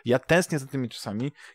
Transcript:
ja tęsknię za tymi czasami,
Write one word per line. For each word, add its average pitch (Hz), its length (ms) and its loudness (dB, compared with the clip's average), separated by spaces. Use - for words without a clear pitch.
ja 120 140 4
tęsknię 170 400 2
za 135 80 -12
tymi 127 220 -4
czasami, 113 440 -6